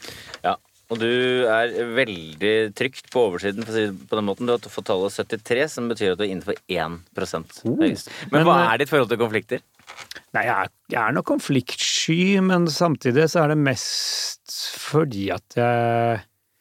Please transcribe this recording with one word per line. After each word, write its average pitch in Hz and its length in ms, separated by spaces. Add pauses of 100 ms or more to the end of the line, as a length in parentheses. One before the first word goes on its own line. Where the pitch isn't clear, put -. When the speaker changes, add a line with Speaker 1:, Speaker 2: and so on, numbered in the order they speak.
(440)
Speaker 1:
Ja, 92 120 (340)
og 117 80
du 123 480
er 113 220 (260)
veldig 104 800
trygt - 380
på 127 180
oversiden, 98 340
for 107 80
å 110 40
si 107 100
det 95 240
på 110 80
den 107 80
måten. 101 220
Du 120 60
har 117 40
fått - 280
tallet 101 280
syttitre, 117 560
som 120 180
betyr 107 260
at 85 40
du 101 60
er 98 100
innenfor 92 240 (120)
en 85 340 (100)
prosent. - 500
Speaker 2:
Oh. 120 140
Speaker 1:
Men 311 180 (360)
Speaker 2:
Men, 147 160
Speaker 1:
hva 175 180
Speaker 2:
eh, 190 80
Speaker 1:
er - 60
ditt 143 100
forhold 131 200
til 117 120
konflikter? 110 400 (720)
Speaker 2:
Nei, 110 120
jeg 117 120
er, 95 120 (200)
jeg 120 180
er 113 60
nok 170 120
konfliktsky, 180 1160
men 180 240
samtidig 151 640
så 170 140
er 147 60
det 151 120
mest - 800 (380)
fordi 123 520
at - 120 (120)
jeg, 117 680 (400)